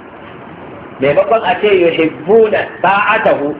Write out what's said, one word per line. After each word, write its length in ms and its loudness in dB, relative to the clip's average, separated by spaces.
Maimakon 460 2
a 160 -2
ce 120 0
yuhibbuna 920 2
ta'atahu, 800 0